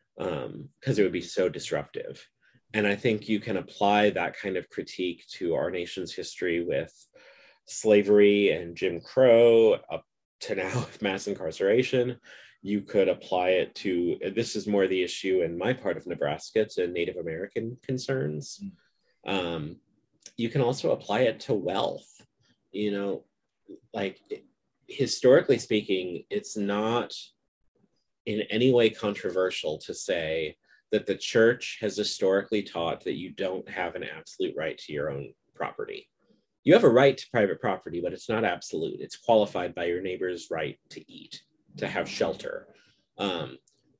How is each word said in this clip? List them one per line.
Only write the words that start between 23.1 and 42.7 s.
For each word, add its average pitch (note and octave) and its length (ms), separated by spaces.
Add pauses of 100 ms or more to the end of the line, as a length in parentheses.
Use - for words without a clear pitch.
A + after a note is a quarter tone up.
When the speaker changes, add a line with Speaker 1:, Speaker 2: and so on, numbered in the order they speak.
Speaker 1:
like, G2+ 260 (680)
historically C3 680
speaking, G2+ 720
it's G#2 280
not G#2 560 (1120)
in G#2+ 240
any B2 240
way A#2 160
controversial F#2 880
to - 140
say D#2+ 640 (340)
that G#2 140
the G2 100
church - 640
has G#2+ 160
historically G2 680
taught E2 420
that F2+ 100
you F2 160
don't F#2+ 380
have F2 260
an F2+ 80
absolute D#2 540
right D#2 220
to - 120
your C#2+ 200
own C#2 220 (220)
property. - 540 (560)
You B2 80
have A#2 100
a C#3 60
right C3 280
to - 140
private G2+ 300
property, F2+ 400
but F2 100
it's - 160
not A2 160
absolute. E2 560
It's D#2 160
qualified G2 580
by F2 120
your F2 160
neighbor's F2+ 500
right D#2+ 260 (120)
to - 220
eat, - 300 (380)
to G2+ 80
have G2 220
shelter. - 580 (500)